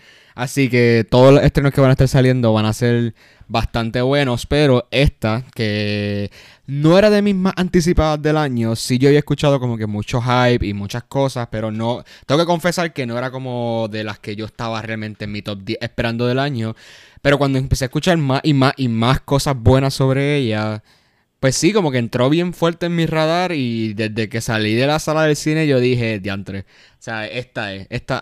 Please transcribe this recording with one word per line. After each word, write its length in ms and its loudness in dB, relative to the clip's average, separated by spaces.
Así 340 -2
que 400 4
todos 260 8
los 100 6
estrenos 280 2
que 80 0
van 100 6
a 20 4
estar 160 4
saliendo 440 4
van 120 2
a 80 2
ser 420 0
bastante 540 -4
buenos, 460 0
pero 460 2
esta, 520 0
que 760 -4
no 280 4
era 140 6
de 100 4
mis 140 2
más 220 0
anticipadas 640 0
del 140 2
año, 400 0
sí 220 -2
yo 100 4
había 100 6
escuchado 400 0
como 180 -4
que 120 -6
mucho 340 -4
hype 420 2
y 80 -4
muchas 300 -8
cosas, 480 -4
pero 220 -6
no, 320 -4
tengo 140 2
que 60 0
confesar 460 -2
que 140 -6
no 120 -6
era 140 -6
como 580 -4
de 140 -8
las 160 -10
que 160 -10
yo 100 -8
estaba 360 -8
realmente 420 -10
en 80 -8
mi 100 -8
top 220 -8
diez 180 -6
esperando 460 -4
del 100 0
año. 380 -4
Pero 160 4
cuando 200 0
empecé 260 -2
a 40 -4
escuchar 300 0
más 260 0
y 100 4
más 220 4
y 100 -2
más 340 0
cosas 380 -2
buenas 360 4
sobre 420 0
ella, 480 -2
pues 160 0
sí, 160 2
como 180 2
que 80 0
entró 320 0
bien 220 0
fuerte 340 -2
en 80 -4
mi 120 0
radar 460 0
y 420 -4
desde 340 -4
que 140 -6
salí 340 0
de 100 2
la 140 0
sala 240 0
del 120 2
cine 300 -2
yo 140 2
dije, 400 0
"Diantre, 400 -8
o 420 -20
sea, 240 -10
esta 480 -8
es, 160 -14
esta, 320 -6